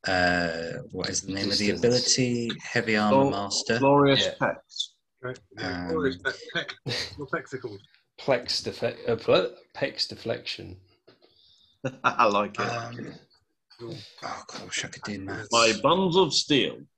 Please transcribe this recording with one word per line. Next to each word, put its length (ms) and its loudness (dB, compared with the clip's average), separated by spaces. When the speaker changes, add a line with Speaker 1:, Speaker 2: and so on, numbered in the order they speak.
Speaker 1:
uh, 640 0
what 180 -6
is 120 -2
the 120 -8
name 160 -2
of 80 -2
the 140 2
Speaker 2:
Resistance. 460 4
Speaker 1:
ability? 340 0
Heavy 360 0
Armor 260 6
Speaker 3:
Glor-, 80 4
Speaker 1:
Master. 480 -2
Speaker 3:
Glorious 460 6
Speaker 2:
Yeah. 160 -2
Speaker 3:
Pecs. 480 -4
Speaker 4:
Okay, 140 -8
yeah, 280 -6
Speaker 1:
Um, 80 -4
Speaker 4:
Glorious 240 0
Pe-, 140 -4
Pe-, 120 -4
your 100 -10
pexicles. 520 -8
Speaker 2:
Plex 420 0
defe-, 460 -6
uh, 80 2
ple-, 400 2
Pex 320 -4
deflection. 720 -10
Speaker 3:
<laughs> 200 -8
I 220 2
like 340 0
it. 100 -2
Speaker 1:
Um, 440 -8
oh, 160 -12
God, 220 -10
I 100 -14
wish 180 -6
I 60 -10
could 140 -16
do 160 -8
maths. 340 -8
Speaker 3:
My 180 6
buns 360 4
of 160 4
steel. 480 2